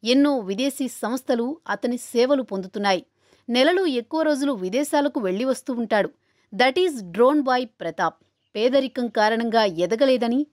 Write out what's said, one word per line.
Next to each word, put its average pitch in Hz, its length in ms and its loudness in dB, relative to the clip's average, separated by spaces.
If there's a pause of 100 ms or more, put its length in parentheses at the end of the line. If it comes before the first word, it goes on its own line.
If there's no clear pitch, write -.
ఎన్నో 277 340 4
విదేశీ 240 500 -4
సంస్థలు 247 680 -4 (120)
అతని 240 280 -4
సేవలు 254 460 0
పొందుతున్నాయి. 196 640 -2 (420)
నెలలో 320 380 2
ఎక్కువ 277 360 -2
రోజులు 285 300 0
విదేశాలకు 277 680 -2
వెళ్లి 196 240 -2
వస్తూ 262 280 -4
ఉంటాడు. 226 380 0 (440)
That 262 340 2
is 277 140 -6
డ్రోన్ 233 400 2
బాయ్ 254 240 0 (140)
ప్రతాప్. 165 360 -4 (380)
పేదరికం 254 520 0
కారణంగా 226 580 2
ఎదగలేదని 233 880 0